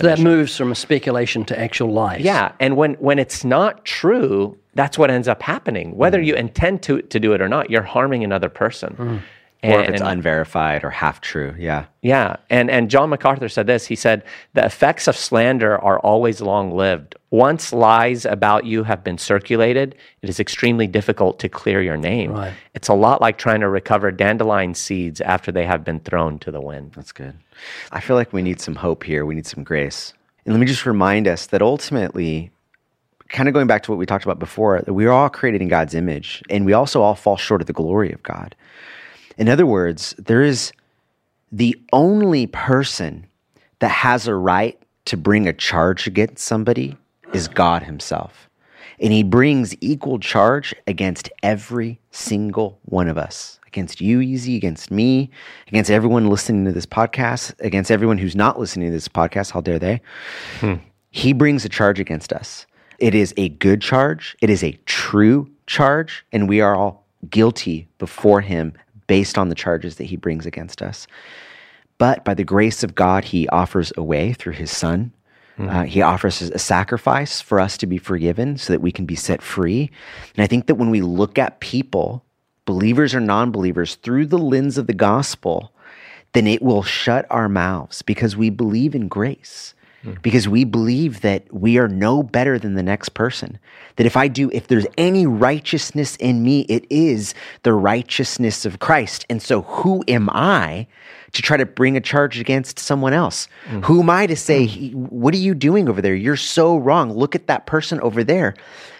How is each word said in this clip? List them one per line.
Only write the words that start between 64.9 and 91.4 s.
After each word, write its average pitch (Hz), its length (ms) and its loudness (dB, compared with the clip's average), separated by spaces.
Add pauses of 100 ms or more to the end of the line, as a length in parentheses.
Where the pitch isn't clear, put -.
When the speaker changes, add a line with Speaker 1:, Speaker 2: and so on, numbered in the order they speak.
Speaker 3:
charge. 151 640 0
And 101 160 0
we 104 140 4
are 101 120 4
all 95 320 -2 (240)
guilty 92 680 0
before 101 420 2
him 85 320 -4 (360)
based 98 300 2
on 92 120 2
the 80 60 -4
charges 85 420 -4
that - 80 -10
he 87 100 -10
brings 82 320 -6
against - 340 -14
us. - 240 -12 (960)
But 123 260 2
by 101 80 0
the 92 100 -2
grace 104 400 2
of 90 120 -6
God, 95 300 4
he 87 240 -2
offers 87 460 0
a 82 60 -6
way 80 320 -2
through 87 200 -10
his 80 180 -10
son. 90 400 -2 (480)
Speaker 1:
Mm-hmm. 98 100 -6
Speaker 3:
Uh, 87 140 -2
he 98 180 0
offers 90 400 0
a 87 160 -6
sacrifice 120 800 -2
for 101 200 0
us 98 180 0
to - 80 -6
be 90 140 -4
forgiven 95 580 -2
so - 160 -4
that - 80 0
we 87 100 0
can 92 140 -6
be 80 100 -6
set - 280 -4
free. 98 480 -2 (440)
And 107 80 2
I 101 40 4
think 120 180 0
that 156 100 2
when 117 140 0
we 107 120 2
look 90 360 0
at - 220 -2
people, 120 680 -4 (400)
believers 117 480 2
or 127 60 -2
non-believers, 101 760 0
through 131 300 0
the 175 140 0
lens 135 380 0
of 117 100 -2
the 117 60 0
gospel, 101 800 0 (640)
then 110 140 4
it 110 160 2
will 107 200 2
shut - 460 -2
our 117 180 0
mouths 92 540 -2
because 107 340 -2
we 110 140 0
believe 117 460 -2
in 110 120 -4
grace. - 640 -8 (300)
Speaker 1:
Mm. 95 180 -14
Speaker 3:
Because 113 260 2
we 120 180 4
believe 117 560 -2
that 98 300 -2